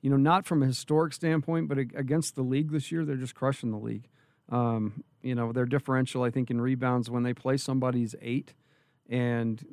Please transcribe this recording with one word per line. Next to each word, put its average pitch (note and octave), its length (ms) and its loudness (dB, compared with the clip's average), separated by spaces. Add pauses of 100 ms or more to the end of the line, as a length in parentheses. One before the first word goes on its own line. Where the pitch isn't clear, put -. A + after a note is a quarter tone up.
You C#3 100 2
know, C#3 60 6
not E3 280 6
from D#3 160 2
a C3 60 4
historic D3+ 460 0
standpoint, D#3+ 540 0
but C#3 120 0
ag-, A#2+ 160 -4
against C#3+ 400 0
the C3 80 -2
league C#3 260 0
this D3+ 220 -2
year, E3 140 -2
they're C#3+ 100 -2
just B2+ 200 -6
crushing C3 360 -2
the G#2+ 80 -4
league. A2+ 280 -6 (420)
Um, A2+ 540 0 (200)
you B2+ 100 -4
know, A#2 180 -2
their B2 140 0
differential, C3 560 0
I A#2+ 80 2
think, B2 220 -2
in A#2 100 0
rebounds B2 480 0
when A#2+ 140 0
they B2 100 0
play C3 240 0
somebody's B2+ 640 0
eight, A#2+ 320 -4 (560)
and A#2 640 0